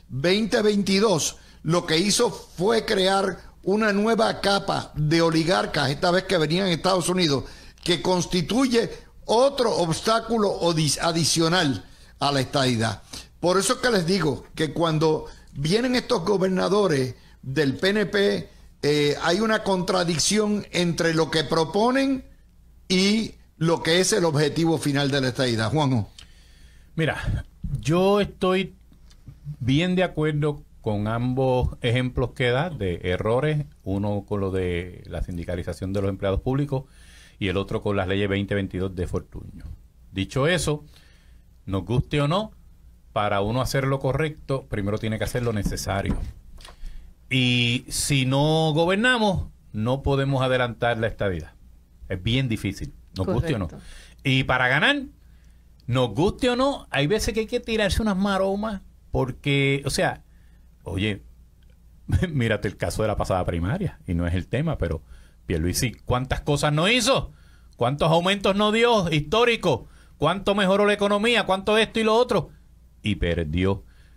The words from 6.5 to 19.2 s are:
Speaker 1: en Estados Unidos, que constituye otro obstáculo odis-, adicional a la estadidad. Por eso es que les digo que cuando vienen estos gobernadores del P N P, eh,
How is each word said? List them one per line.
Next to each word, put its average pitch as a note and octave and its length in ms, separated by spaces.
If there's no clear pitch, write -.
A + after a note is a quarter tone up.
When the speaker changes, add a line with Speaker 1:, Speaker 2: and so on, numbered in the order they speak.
Speaker 1:
en F3 60
Estados F3+ 360
Unidos, D#3+ 360
que D#3+ 200
constituye F#3 880
otro A#3+ 520
obstáculo G#3+ 840
odis-, D#3+ 420
adicional E3 840
a C#3+ 120
la C#3 100
estadidad. A#2+ 600
Por F3+ 180
eso G3 160
es - 60
que C4 100
les F#3+ 160
digo D#3+ 380
que D#3 180
cuando D#3 540
vienen G#3+ 420
estos A#3+ 280
gobernadores F#3 920
del C3+ 340
P F#3+ 140
N G#3 160
P, G3+ 440
eh, D3 380